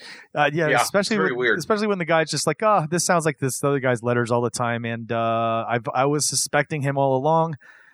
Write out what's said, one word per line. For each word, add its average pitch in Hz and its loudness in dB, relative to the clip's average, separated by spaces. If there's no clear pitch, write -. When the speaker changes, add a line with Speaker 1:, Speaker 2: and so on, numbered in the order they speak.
Speaker 1:
Uh, 147 2
yeah, 156 0
Speaker 2:
Yeah, 123 2
Speaker 1:
especially 202 0
Speaker 2:
it's 196 2
very 190 0
Speaker 1:
when, - -4
Speaker 2:
weird. 123 2
Speaker 1:
especially 214 0
when 202 0
the 170 -4
guy's 160 2
just - -2
like, 160 -2
"Ah, 202 2
this 170 0
sounds 175 2
like 156 0
this 131 -4
other 143 2
guy's 123 0
letters 120 0
all 120 2
the 117 0
time," 117 -4
and, 117 -8
uh, 113 0
I've, 117 -2
I 131 2
was 147 0
suspecting 147 -2
him 139 0
all 135 2
along, 160 0